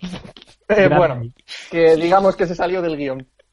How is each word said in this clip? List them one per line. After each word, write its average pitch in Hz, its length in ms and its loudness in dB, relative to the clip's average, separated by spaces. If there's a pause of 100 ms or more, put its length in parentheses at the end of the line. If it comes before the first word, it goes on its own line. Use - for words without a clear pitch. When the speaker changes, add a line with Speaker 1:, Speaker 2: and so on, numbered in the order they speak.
(680)
Speaker 1:
Grande. 190 280 2
Speaker 2:
bueno, 143 260 0 (480)
que 165 260 4
digamos 185 400 2
que 190 100 -2
se 175 80 -8
salió 180 280 -4
del 160 140 -4
guión. 135 300 -8 (260)